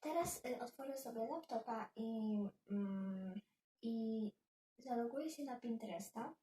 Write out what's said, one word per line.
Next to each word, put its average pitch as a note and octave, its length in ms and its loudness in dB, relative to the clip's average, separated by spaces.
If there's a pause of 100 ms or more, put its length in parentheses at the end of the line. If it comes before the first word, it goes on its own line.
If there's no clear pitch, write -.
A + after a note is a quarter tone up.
Teraz, E4+ 440 2
y, B3 160 0
otworzę C4+ 380 -4
sobie A#3 280 -2
laptopa A#3 720 0
i, A3+ 240 0 (500)
mm, F#3+ 640 0 (480)
i A3+ 380 2 (580)
zaloguję B3+ 520 0
się D4 140 -6
na B3 120 -4
Pinteresta A3+ 760 -4 (100)